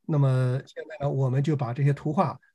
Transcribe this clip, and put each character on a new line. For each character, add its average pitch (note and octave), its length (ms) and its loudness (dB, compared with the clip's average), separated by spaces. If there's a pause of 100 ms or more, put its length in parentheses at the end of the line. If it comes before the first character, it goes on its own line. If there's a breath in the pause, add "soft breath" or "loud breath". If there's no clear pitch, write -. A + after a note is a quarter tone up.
那 D#3 120 0
么 C3 500 2
现 - 220 -14
在 - 160 -8
呢， C#3+ 40 0
我 C3+ 200 0
们 C3 120 0
就 D3+ 140 2
把 B2+ 180 -4
这 C#3 100 -2
些 C#3 100 4
图 D3 180 -4
画 E3+ 280 0 (160)